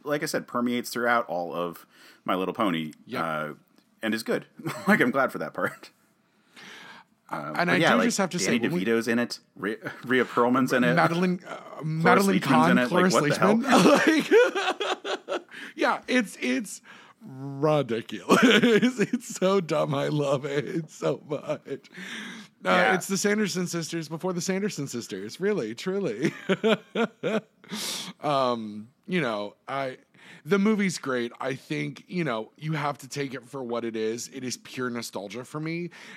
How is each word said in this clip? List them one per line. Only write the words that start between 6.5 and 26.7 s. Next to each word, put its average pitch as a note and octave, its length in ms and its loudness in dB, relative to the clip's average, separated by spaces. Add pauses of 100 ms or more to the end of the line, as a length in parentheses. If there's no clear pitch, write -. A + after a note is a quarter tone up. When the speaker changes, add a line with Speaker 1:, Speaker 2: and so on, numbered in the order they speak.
Speaker 1:
Um, - 180 -8
Speaker 2:
And D#3 80 -8
Speaker 1:
but E3+ 160 0
Speaker 2:
I F3 40 4
Speaker 1:
yeah, E3 160 4
Speaker 2:
do A2+ 60 6
Speaker 1:
like, - 80 4
Speaker 2:
just A#3+ 140 0
have F#3+ 100 0
to F3 100 -6
say, A3 180 2
Speaker 1:
Danny A2+ 120 0
Speaker 2:
when F3 100 0
we G2 60 -2
Speaker 1:
DeVito's A2+ 240 2
in A#2 100 2
it, - 200 -4 (180)
Rhea, G#2+ 180 -4 (300)
Rhea B2+ 180 4
Perlman's B2 480 4
in B2 140 4
it, B2 100 4
Speaker 2:
Madeline, F3 500 2
uh, - 120 -12
Speaker 1:
Cloris - 280 -12
Speaker 2:
Madeline F3+ 540 4
Speaker 1:
Leachman's - 60 -2
Speaker 2:
Kahn, - 260 6
Speaker 1:
in F#3+ 60 6
it, - 60 4
like, - 60 0
Speaker 2:
Cloris F3+ 240 4
Speaker 1:
what - 160 4
the - 80 2
hell? G#3+ 200 6
Speaker 2:
Leachman. D#4+ 1700 4
<laughs> - 0 -
Like, - 160 -6 (140)
<laughs> - 180 -16
yeah, C4+ 320 0
it's, B3 320 0
it's B3+ 420 -4 (400)
ridiculous. C#3 1200 0
<laughs> A#3 600 6
It's - 360 -2
so F#3+ 240 2
dumb. D#3 340 0
I C#3+ 140 0
love C#3+ 380 0
it D3 440 -4
so D3+ 380 -4
much. C#3+ 400 -6
Uh, C#3 120 -8 (840)
Speaker 1:
Yeah. F#3 320 4
Speaker 2:
it's F3+ 120 -4
the F#3+ 100 -2
Sanderson F#3+ 500 0
sisters E3 400 -6
before E3 240 -6
the F3+ 100 -6
Sanderson F#3 460 -4
sisters. G#2+ 540 -10
Really, E3 340 -2
truly. E3 580 -4 (140)
<laughs> G#3 920 -2 (800)